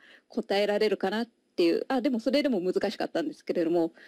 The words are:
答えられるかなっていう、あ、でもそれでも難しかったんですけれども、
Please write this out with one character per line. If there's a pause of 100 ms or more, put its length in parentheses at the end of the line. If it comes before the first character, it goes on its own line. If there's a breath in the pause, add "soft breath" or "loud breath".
(280 soft breath)
答
え
ら
れ
る
か
な
っ (280)
て
い
う、
あ、
で
も
そ
れ
で
も
難
し
か
っ
た
ん
で
す
け
れ
ど
も、 (160 loud breath)